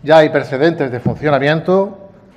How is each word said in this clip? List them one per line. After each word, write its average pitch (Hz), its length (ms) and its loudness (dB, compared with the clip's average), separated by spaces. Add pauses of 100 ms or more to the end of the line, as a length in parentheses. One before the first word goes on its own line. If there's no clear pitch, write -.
ya 151 180 4
hay 156 100 4
precedentes 139 640 -2
de 123 80 -8
funcionamiento 151 960 -2 (380)